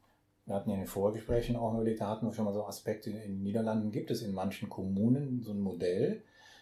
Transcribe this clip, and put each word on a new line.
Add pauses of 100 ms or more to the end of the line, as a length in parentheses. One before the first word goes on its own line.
(460)
Wir
hatten
ja
in
den
Vorgesprächen
auch
überlegt,
da
hatten
wir
schon
mal
so
Aspekte,
in
den
Niederlanden
gibt
es
in
manchen
Kommunen
so
ein
Modell, (400)